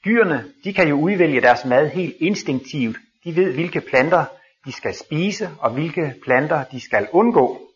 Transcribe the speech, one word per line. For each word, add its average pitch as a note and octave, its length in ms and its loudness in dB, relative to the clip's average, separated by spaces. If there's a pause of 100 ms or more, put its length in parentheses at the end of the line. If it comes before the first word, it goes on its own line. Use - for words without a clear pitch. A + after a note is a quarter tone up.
Dyrene, F#3 400 2 (180)
de G3 100 -6
kan F#3 140 4
jo D3 80 2
udvælge D#3 460 2
deres B2 240 4
mad C3+ 240 4
helt E3 300 -6
instinktivt. C#3 800 -2 (260)
De E3+ 120 -8
ved, F3+ 180 2
hvilke E3 280 -4
planter D3+ 440 2 (400)
de C#3 60 -12
skal B2 220 -8
spise, F#3 560 -4 (100)
og A#2+ 120 -2
hvilke D3 520 -6
planter C#3+ 400 0
de B2+ 180 -14
skal G#2 300 -2
undgå. F3 500 2 (140)